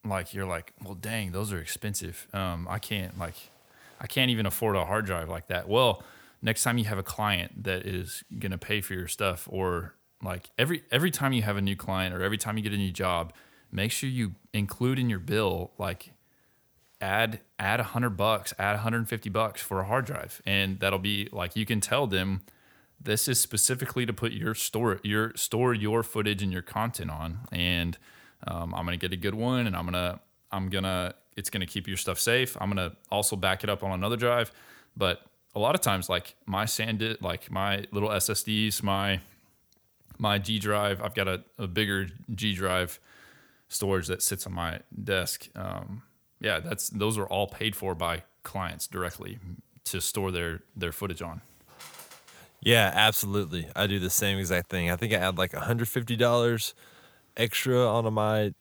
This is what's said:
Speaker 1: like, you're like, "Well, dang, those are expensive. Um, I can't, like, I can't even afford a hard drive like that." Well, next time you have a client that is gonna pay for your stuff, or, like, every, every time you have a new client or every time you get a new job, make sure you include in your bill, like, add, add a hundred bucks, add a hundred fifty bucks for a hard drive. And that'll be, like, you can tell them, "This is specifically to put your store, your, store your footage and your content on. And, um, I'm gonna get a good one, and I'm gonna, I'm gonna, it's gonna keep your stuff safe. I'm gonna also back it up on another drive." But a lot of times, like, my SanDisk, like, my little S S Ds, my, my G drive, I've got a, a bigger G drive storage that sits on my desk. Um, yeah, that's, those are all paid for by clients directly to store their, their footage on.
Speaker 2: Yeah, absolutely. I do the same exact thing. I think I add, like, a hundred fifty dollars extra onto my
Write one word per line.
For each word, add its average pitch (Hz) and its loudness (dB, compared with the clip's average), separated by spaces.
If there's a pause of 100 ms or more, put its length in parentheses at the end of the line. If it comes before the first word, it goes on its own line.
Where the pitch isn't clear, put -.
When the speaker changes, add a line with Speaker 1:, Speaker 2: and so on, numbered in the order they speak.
Speaker 1:
like, 95 -2
you're 98 -4 (100)
like, - -10 (100)
"Well, 95 -10
dang, 104 -4
those 101 -2
are 87 -4
expensive. 87 -6
Um, 90 -4
I 95 -4
can't, 92 -6
like, 85 -6 (640)
I - -10
can't 127 4
even 110 2
afford 107 2
a 87 4
hard 104 2
drive 85 -2
like 85 -8
that." 90 -4
Well, 113 6 (380)
next 113 0
time 120 4
you 113 2
have 104 -2
a 95 -2
client 104 -2
that 92 -2
is 92 -6 (140)
gonna 98 -2
pay 107 0
for 95 -6
your 90 -4
stuff, 95 -2
or, 90 -2 (260)
like, 92 -8
every, 151 2
every 151 4
time 135 0
you 117 4
have 104 2
a 101 2
new 98 2
client 95 -2
or 90 -2
every 101 0
time 107 -4
you 110 -2
get 104 -2
a 104 0
new 95 2
job, 87 0 (380)
make 98 0
sure - -2
you 113 -2 (180)
include 123 2
in 123 2
your 101 0
bill, 90 0
like, 92 -4 (920)
add, 107 2 (180)
add 104 2
a 117 0 (120)
hundred 120 2
bucks, 104 2
add 101 2
a 104 -2
hundred 113 0
fifty 110 -4
bucks 107 0
for 95 -2
a 95 0
hard 117 2
drive. - -8
And 95 2
that'll 98 2
be, 101 0
like, 90 -4
you 110 2
can 110 2
tell 135 2
them, 95 2 (600)
"This 107 0
is 131 2
specifically 127 0
to 117 -2
put 117 -2
your 107 -2
store, 110 0
your, 107 2
store 123 2
your 107 2
footage 104 0
and 95 0
your 90 -2
content 104 -4
on. 82 -6 (120)
And, 87 0 (500)
um, 85 -4
I'm 87 -4
gonna 87 -2
get 92 -2
a 95 -6
good 98 -2
one, 120 0
and 95 0
I'm 87 -2
gonna, 90 -2 (320)
I'm 95 -2
gonna, 92 0 (200)
it's 101 -6
gonna 92 -4
keep - -6
your 95 -4
stuff - -2
safe. 123 2
I'm 98 0
gonna 92 -2 (140)
also 104 0
back 95 0
it 104 0
up 101 -2
on 98 -2
another 98 0
drive." 120 2 (440)
But 92 0 (300)
a 107 -2
lot 120 4
of 185 4
times, 95 2
like, 90 -2 (100)
my 101 0
SanDisk, 110 -2
like, 87 -4
my 98 0
little 104 0
S 101 2
S 107 0
Ds, 107 0
my, 98 2 (960)
my 104 2
G 104 0
drive, 104 2
I've 107 -4
got 98 2
a, 92 0 (140)
a 110 -6
bigger 98 2 (260)
G 104 0
drive 92 0 (720)
storage 98 0
that 92 -2
sits - 0
on 95 -8
my 85 -4 (200)
desk. 98 -2
Um, 95 -8 (380)
yeah, 101 2
that's, 87 -4
those 107 0
are 98 -2
all 98 0
paid 110 -2
for 92 -4
by 85 -2 (200)
clients 87 -6
directly 92 -8 (460)
to 90 -4
store 95 -2
their, 85 -4 (140)
their 87 -4
footage 90 -6
on. 82 -10 (1200)
Speaker 2:
Yeah, 110 8
absolutely. 98 4
I 101 4
do 98 2
the 92 0
same 98 2
exact 90 0
thing. 87 2
I 90 2
think 110 0
I 104 6
add, 90 2
like, 92 2
a - -4
hundred 117 0
fifty 120 -2
dollars 120 4 (600)
extra 123 4
onto 113 4
my 107 4